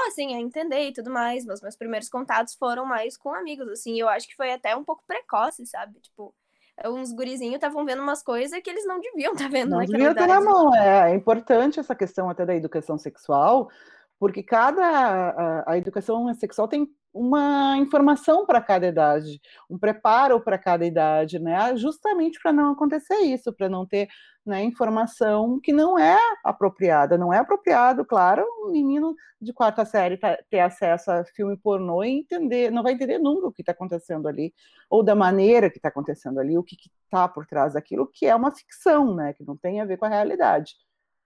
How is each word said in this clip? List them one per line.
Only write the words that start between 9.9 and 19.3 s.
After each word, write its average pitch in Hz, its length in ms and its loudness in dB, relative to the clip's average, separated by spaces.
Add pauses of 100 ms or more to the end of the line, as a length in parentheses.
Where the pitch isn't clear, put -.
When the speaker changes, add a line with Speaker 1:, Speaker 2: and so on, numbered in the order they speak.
Speaker 2:
devia 311 120 4
ter 349 120 2
na 370 120 6
Speaker 1:
idade. 403 60 2
Speaker 2:
mão, 339 300 6
é, 196 360 6
é 180 40 2
importante 226 640 2
essa 269 160 -6
questão 185 340 -4
até 175 160 -4
da 180 100 0
educação 160 420 -4
sexual, 156 720 2 (500)
porque 196 240 -2
cada, 262 400 2
a, 185 880 0
a 170 60 0
educação 220 580 -4
sexual 220 320 -4
tem 294 200 -2 (260)
uma 277 640 0
informação 285 680 4
pra 240 160 2
cada 185 260 0
idade, 151 540 0 (280)